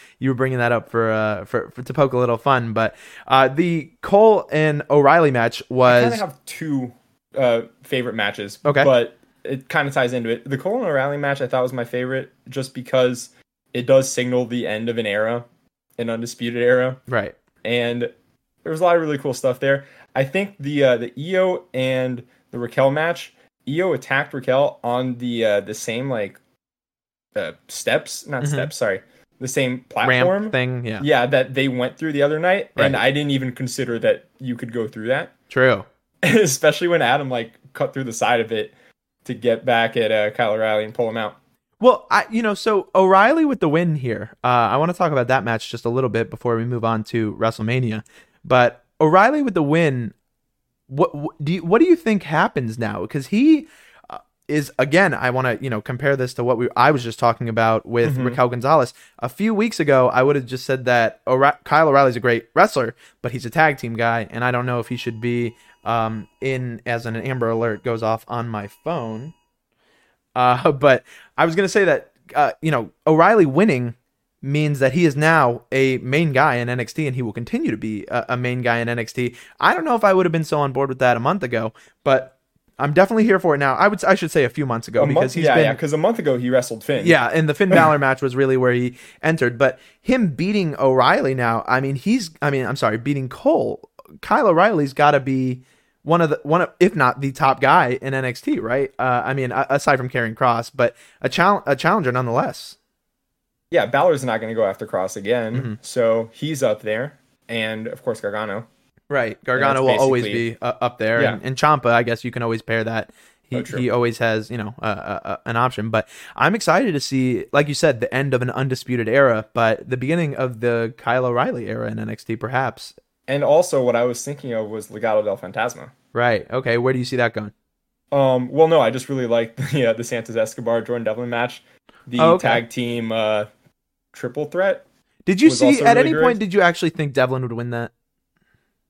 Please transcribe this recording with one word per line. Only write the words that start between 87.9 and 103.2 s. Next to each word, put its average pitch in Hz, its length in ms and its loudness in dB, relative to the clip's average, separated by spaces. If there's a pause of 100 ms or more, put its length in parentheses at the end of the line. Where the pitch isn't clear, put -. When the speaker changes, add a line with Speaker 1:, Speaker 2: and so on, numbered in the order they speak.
Speaker 1:
match 135 240 0
was 127 140 -2
really 131 220 2
where 127 160 2
he 123 240 -2 (260)
entered, 131 340 0
but 131 220 2 (220)
him 240 260 2
beating 170 500 -2
O'Reilly 135 560 2
now, 120 340 0
I 127 120 2
mean, 135 160 -2
he's, 196 360 -2 (100)
I 151 100 0
mean, 131 140 -2
I'm 113 100 -4
sorry, 110 220 0
beating 135 320 -4
Cole, - 600 -2 (320)
Kyle 220 260 2
O'Reilly's 165 460 2
gotta 147 280 4
be 127 420 -2 (400)
one 170 180 2
of 160 80 2
the, 151 140 -2
one 160 180 2
of, - 80 -2 (100)
if 185 160 4
not 131 260 2
the 139 100 -2
top 135 300 0
guy 135 380 4
in 135 140 -8
N 131 120 -2
X 123 160 -6
T, 294 180 -4
right? 127 400 -2
Uh, 123 260 0
I 131 80 -4
mean, 127 180 -4
a-, 131 200 0
aside 139 260 0
from 127 100 -4
Karrion 117 280 -4
Kross, 120 360 0
but 123 240 0 (240)
a 135 100 -4
chal-, 185 360 2
a 139 100 0
challenger 160 360 0
nonetheless. 123 640 -4 (920)